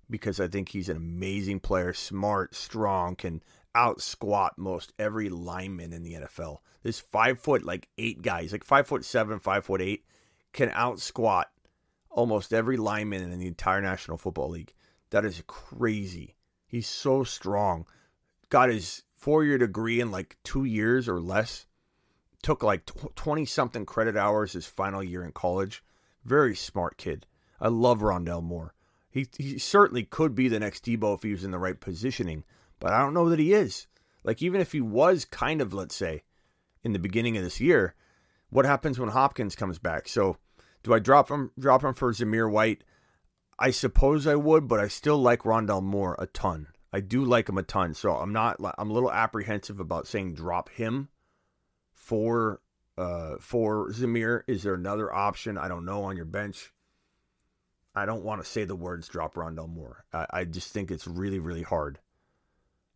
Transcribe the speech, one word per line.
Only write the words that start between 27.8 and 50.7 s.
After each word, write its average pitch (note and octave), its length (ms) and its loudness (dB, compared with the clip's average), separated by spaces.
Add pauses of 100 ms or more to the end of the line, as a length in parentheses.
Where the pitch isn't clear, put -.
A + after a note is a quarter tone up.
Rondell F2 440 -2
Moore. E2 300 -8 (360)
He, C3 180 -4 (100)
he C#3 200 -6
certainly D#3+ 460 4
could D3 320 0
be C3 120 4
the A2 120 2
next G#2 260 -6
Debo G#2+ 300 0
if - 80 -12
he G#2+ 80 -2
was F#2 120 -4
in F#2+ 80 -6
the F2+ 60 -4
right F2+ 220 -4
positioning, F2+ 640 -6 (340)
but B2+ 140 0
I A#2+ 60 4
don't C#3 160 2
know E3+ 140 6
that E3 100 4
he D#3+ 140 6
is. F#3+ 340 0 (360)
Like, A2+ 180 -2
even F3+ 200 0
if - 100 -2
he D#3 80 -2
was C3+ 460 4
kind D3+ 360 -2
of, G2 120 -2
let's F#2+ 220 -8
say, D#2+ 280 -4 (600)
in A#2 100 -2
the G2 60 0
beginning A2 360 0
of F#2+ 80 -2
this - 160 -6
year, B2 360 4 (540)
what C3 160 6
happens C#3 340 0
when A#2 100 -2
Hopkins B2+ 460 2
comes F2+ 240 -4
back? E2 280 -4
So F#2+ 300 2 (460)
do A2+ 100 4
I A2+ 60 8
drop C3+ 300 8
him, C#3+ 280 -4
drop C3 260 6
him C3 120 -2
for A#2+ 180 0
Zamir A2+ 360 2
White? G#2+ 340 4 (720)
I C3 140 2
suppose C#3 560 4
I D3 80 6
would, D3+ 320 6
but A2 120 4
I G#2 80 2
still D3 300 0
like A#2+ 240 6
Rondell G#2+ 400 2
Moore G2 380 0
a F#2 80 -4
ton. D#2+ 400 -4 (260)
I G2 60 -2
do A#2+ 260 0
like A#2+ 240 4
him F#2+ 80 -2
a F#2 60 -2
ton, F2+ 320 0
so G2 160 0
I'm E2 200 -2
not, A2 260 0 (200)
I'm G#2+ 140 -4
a - 20 -2
little B2 180 2
apprehensive G#2 680 -2
about E2 280 -4
saying F#2 280 -6
drop F2 340 -4
him B2 400 -6 (840)